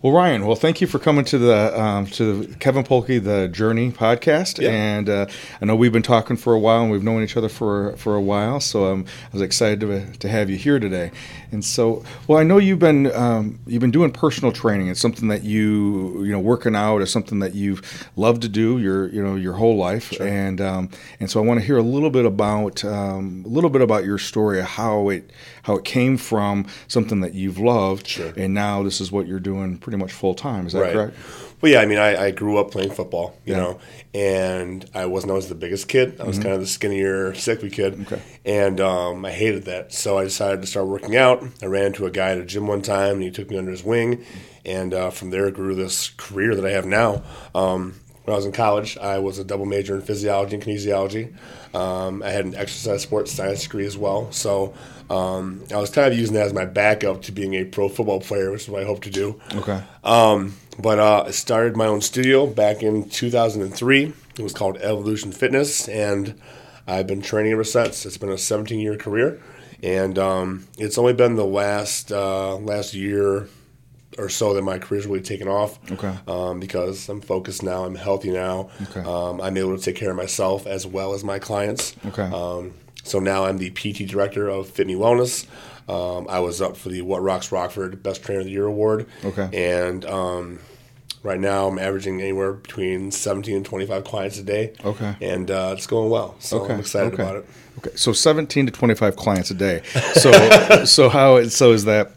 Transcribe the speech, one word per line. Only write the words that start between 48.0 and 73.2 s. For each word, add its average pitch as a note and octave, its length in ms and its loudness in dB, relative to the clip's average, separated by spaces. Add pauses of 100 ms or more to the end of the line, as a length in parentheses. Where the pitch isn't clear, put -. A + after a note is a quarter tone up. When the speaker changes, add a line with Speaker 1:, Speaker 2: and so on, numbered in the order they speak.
Speaker 2:
when G#2+ 100 -2
I G2+ 40 0
was G2+ 80 -2
in G2 60 -4
college, G#2 460 0
I G2 220 -4
was G2 200 -4
a G2 40 -10
double G2 220 -6
major G2+ 300 -2
in F#2+ 60 -6
physiology G2+ 540 -2
and G2+ 80 -10
kinesiology. G#2 720 -4 (400)
Um, F#2 500 -4
I G2 60 -6
had F#2+ 160 -2
an F#2 100 -8
exercise G2+ 460 -6
sports - 300 -4
science G2 320 -4
degree G2+ 220 -6
as G2 120 -10
well, G2+ 340 -4
so, G2 420 -2 (360)
um, F#2 520 -4 (120)
I G#2 40 -2
was G2+ 120 -2
kind C#3 220 4
of A#2 80 0
using G#2+ 160 -2
that G#2 100 2
as G2+ 80 -2
my F#2 120 -4
backup G#2 580 0
to - 80 -12
being G2 240 -6
a F#2 80 -2
pro G2 240 -2
football G2+ 320 -2
player, G2 320 -4
which A2 120 -8
is A2 60 -14
what G2 140 -6
I - 20 -6
hope G2+ 180 -4
to G#2 60 -12
do. G2+ 300 -4 (160)
Speaker 1:
Okay. G2+ 260 -4 (220)
Speaker 2:
Um, G#2+ 520 4 (220)
but, G#2+ 220 2
uh, G#2+ 280 6
I - 40 -10
started A2+ 460 -2
my A2 100 0
own G#2 140 0
studio C3 440 2
back G#2+ 380 0
in G#2+ 260 0
two A#2+ 220 -4
thousand A2+ 300 0
and F#2+ 120 -6
three. C#3 400 2 (240)
It G#2+ 60 -10
was G2+ 80 -8
called F#2+ 300 -4
Evolution G#2 500 -4
Fitness, C3+ 560 0
and G#2 480 -4 (500)
I've F#2+ 220 -2
been G2 140 -6
training G#2+ 320 0
ever A2 100 0
since. A2+ 420 -2
It's F#2+ 120 -12
been G2+ 120 -8
a F#2+ 80 -4
seventeen-year G#2+ 600 -4
career, A#2+ 420 -2 (420)
and, F#2+ 380 0
um, F#2 480 -2 (100)
it's G#2+ 200 -6
only B2 160 4
been A#2+ 220 4
the G#2+ 100 0
last, G2+ 680 -2
uh, F#2+ 460 -2
last G#2 360 -6
year G2+ 540 0 (720)